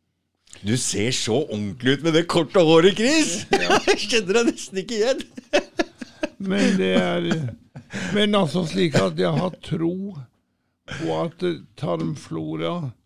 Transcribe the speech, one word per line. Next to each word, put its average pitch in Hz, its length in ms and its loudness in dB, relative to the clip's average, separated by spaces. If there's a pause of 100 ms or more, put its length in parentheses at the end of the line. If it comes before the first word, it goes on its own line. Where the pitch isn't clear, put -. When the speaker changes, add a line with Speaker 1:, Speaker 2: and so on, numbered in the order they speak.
(540)
Speaker 1:
Du 104 220 -2
ser 113 360 -2
så - 260 0
ordentlig 110 560 -2
ut 143 100 -4
med 165 100 0
det 170 140 2
korte 170 320 2
håret, 165 360 8
Chris! 262 520 0
Speaker 2:
Ja. - 340 2
Speaker 1:
<laughs> - 20 -8
Jeg - 160 2
kjenner 208 400 0
deg 247 80 2
nesten - 340 -4
ikke 240 140 -6
igjen. 226 260 0 (1120)
Speaker 2:
Men 196 420 0
det 185 160 0
er, 175 340 0 (800)
men 208 260 2
altså 170 300 2
slik 160 300 0
at 160 220 2
jeg 92 120 2
har 160 280 0
tro 180 580 -4 (720)
på 160 260 -4
at, 165 300 -4
eh, 170 160 -4 (140)
tarmflora, 160 1160 -6 (140)